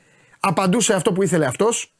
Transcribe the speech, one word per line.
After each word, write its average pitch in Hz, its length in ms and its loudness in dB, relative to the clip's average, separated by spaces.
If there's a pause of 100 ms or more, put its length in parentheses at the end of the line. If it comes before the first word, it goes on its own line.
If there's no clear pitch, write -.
(400)
Απαντούσε 190 540 0
αυτό 185 180 0
που 185 100 0
ήθελε 160 240 0
αυτός. 208 540 -2